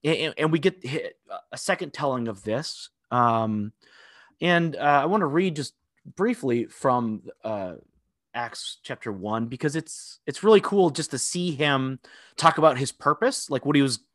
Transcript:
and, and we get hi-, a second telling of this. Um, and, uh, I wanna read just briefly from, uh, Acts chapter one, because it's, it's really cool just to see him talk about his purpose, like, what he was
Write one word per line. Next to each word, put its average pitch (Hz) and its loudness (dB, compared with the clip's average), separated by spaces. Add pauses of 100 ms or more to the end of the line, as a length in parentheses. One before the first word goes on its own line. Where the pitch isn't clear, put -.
and, 151 0
and 156 2
we 165 2
get 180 0
hi-, 135 -6 (420)
a 123 -12
second 175 -4
telling 127 -2
of 101 -8
this. 117 -6 (220)
Um, 113 0 (680)
and, 170 2
uh, 143 4
I - 0
wanna 190 2
read 165 0
just 143 -8 (420)
briefly 135 0
from, 120 -2 (220)
uh, 98 -6 (580)
Acts - -10
chapter 120 -8
one, 107 -4
because 139 -4
it's, - -12
it's - -8
really 202 8
cool 190 4
just 151 -6
to 131 -4
see 180 -2
him 135 0 (380)
talk 160 4
about 151 6
his 135 -2
purpose, - 0
like, 139 -2
what 147 2
he 143 6
was 127 0 (140)